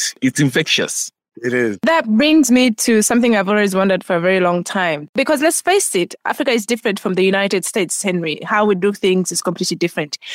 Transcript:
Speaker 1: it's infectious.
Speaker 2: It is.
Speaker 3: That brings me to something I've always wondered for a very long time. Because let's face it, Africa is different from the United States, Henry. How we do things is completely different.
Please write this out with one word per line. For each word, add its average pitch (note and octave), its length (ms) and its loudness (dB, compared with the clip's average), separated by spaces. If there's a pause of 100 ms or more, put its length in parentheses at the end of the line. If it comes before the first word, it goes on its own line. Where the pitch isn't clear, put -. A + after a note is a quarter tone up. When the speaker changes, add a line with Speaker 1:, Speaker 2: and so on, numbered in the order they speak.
(200)
Speaker 1:
it's B2+ 200 0
infectious. - 680 -2 (320)
Speaker 2:
It B2 120 -4
is. A#2 300 -2
Speaker 3:
That D#4 240 2
brings C#4+ 440 4
me B3+ 200 4
to A3 300 2
something A#3 360 2
I've F#3+ 100 0
always G#3 260 2
wondered F#3+ 300 2
for F#3 140 -2
a - 20 2
very F#3 220 2
long F3 240 0
time. D#3+ 500 -4
Because C4+ 260 0
let's E4 200 0
face F#4+ 340 0
it, F3 180 -2 (120)
Africa - 260 -2
is A3+ 140 0
different A3+ 340 -2
from F#3+ 140 -4
the F#3 100 2
United G3 400 0
States, - 400 -4
Henry. E3+ 400 -2
How G#3+ 220 0
we G#3 100 2
do F#3+ 160 0
things F#3 400 0
is F3 100 -6
completely F3 360 -4
different. E3 400 -4 (180)